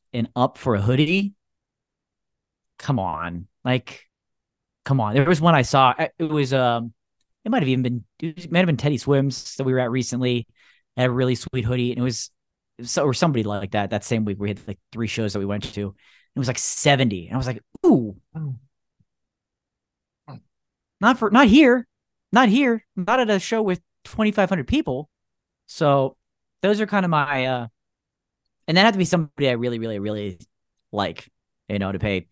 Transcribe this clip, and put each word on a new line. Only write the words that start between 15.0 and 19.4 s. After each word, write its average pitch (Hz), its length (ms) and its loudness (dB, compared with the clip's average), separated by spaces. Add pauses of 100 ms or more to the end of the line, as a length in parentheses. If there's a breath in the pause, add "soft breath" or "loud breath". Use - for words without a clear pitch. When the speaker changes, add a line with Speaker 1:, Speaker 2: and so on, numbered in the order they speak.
Speaker 1:
shows 107 260 -4
that 107 60 -4
we 98 80 -4
went 104 180 -6 (100)
to. 101 200 -8 (400 soft breath)
It - 40 -6
was, 127 100 -2
like, 123 100 -4
seventy. 120 680 0
And - 80 -12
I - 40 -2
was 127 80 -4
like, 123 160 -8 (220)
"Ooh." 131 320 2 (200)
Speaker 2:
Oh. 147 180 -8 (2500)